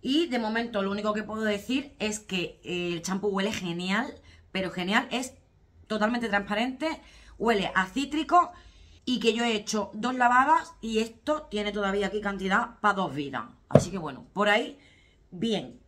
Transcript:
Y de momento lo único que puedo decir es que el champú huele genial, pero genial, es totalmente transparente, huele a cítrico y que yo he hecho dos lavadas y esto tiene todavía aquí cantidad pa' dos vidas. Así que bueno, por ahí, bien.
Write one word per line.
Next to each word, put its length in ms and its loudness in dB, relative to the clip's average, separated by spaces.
Y 240 2
de 120 -2
momento 440 -2
lo 80 0
único 240 0
que 80 -2
puedo 200 -6
decir 560 -2
es 220 -4
que 420 -6
el 400 -4
champú 260 -2
huele 240 0
genial, 680 -4
pero 180 -2
genial, 400 0
es 240 -6
totalmente 420 0
transparente, 720 -2
huele 360 2
a 120 2
cítrico 640 2
y 160 0
que 120 4
yo 120 0
he 100 2
hecho 400 -2
dos 200 -2
lavadas 680 4
y 180 -2
esto 520 -2
tiene 220 -2
todavía 360 0
aquí 120 -2
cantidad 600 -2
pa' 120 4
dos 220 0
vidas. 300 -4
Así 220 4
que 80 -6
bueno, 360 -10
por 140 2
ahí, 300 2
bien. 580 -4